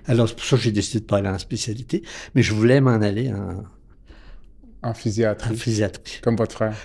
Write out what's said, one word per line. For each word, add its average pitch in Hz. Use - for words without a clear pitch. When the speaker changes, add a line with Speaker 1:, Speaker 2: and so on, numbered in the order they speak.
Speaker 1:
Alors, 117
c'est -
pour -
ça 135
que 113
j'ai 113
décidé 104
de -
pas 101
aller 98
en 95
spécialité, 120
mais 135
je -
voulais 120
m'en 131
aller 107
en 98
Speaker 2:
En 117
physiatrie. 110
Speaker 1:
en -
physiatrie. 110
Speaker 2:
Comme 117
votre 110
frère. 110